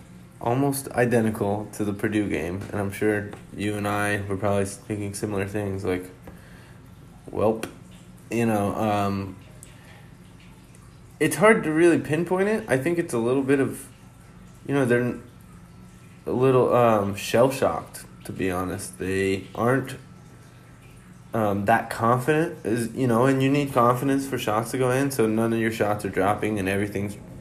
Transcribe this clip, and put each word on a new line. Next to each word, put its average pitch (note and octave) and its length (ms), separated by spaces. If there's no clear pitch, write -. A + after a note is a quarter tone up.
almost C3+ 500
identical A2 800
to G#2+ 140
the G2+ 80
Purdue G#2 340
game, F2 320
and G#2 80
I'm G2 100
sure G#2 380
you G#2 200
and G#2 120
I G#2 400
were G2+ 80
probably G2+ 300
thinking G2+ 480
similar G2+ 320
things, G2 400
like, F#2 240
"Welp," - 380
you A#2 160
know, G2+ 300
um, G2+ 600
it's D3+ 180
hard G#3 260
to D#3 80
really D#3+ 280
pinpoint F3 500
it. A3 180
I B2+ 80
think E3 240
it's E3 140
a A#2+ 40
little B2+ 260
bit C3+ 180
of, - 260
you C3+ 60
know, C#3 100
they're A#2+ 160
n-, B2 240
a - 60
little, B2+ 440
um, G#2+ 400
shell-shocked, - 880
to G#2 80
be F#2 180
honest. F2+ 480
They F#2+ 460
aren't, B2+ 400
um, G2+ 300
that A2+ 260
confident, B2+ 760
is, A#2 280
you C3 140
know, A#2 180
and C3+ 160
you C3+ 80
need C#3+ 220
confidence C3+ 560
for B2+ 100
shots A2+ 340
to C3+ 60
go B2+ 140
in, C3+ 200
so A#2 140
none A2+ 280
of A2+ 60
your A2+ 120
shots G#2 320
are G2 60
dropping G#2 500
and F#2+ 80
everything's G2 480